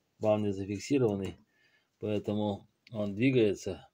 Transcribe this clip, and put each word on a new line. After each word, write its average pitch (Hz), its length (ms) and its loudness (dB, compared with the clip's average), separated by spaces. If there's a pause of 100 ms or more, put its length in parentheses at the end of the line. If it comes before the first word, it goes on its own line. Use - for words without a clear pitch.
(180)
вал 107 200 4
не 104 140 0
зафиксированный, 98 840 -2 (600)
поэтому 104 680 -2 (220)
он 104 240 -4
двигается 107 800 0